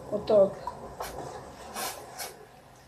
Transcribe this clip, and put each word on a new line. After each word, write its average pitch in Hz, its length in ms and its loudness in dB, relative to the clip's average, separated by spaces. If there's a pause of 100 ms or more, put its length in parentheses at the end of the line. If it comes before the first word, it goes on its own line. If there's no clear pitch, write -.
(120)
Отак. 208 400 8 (2250)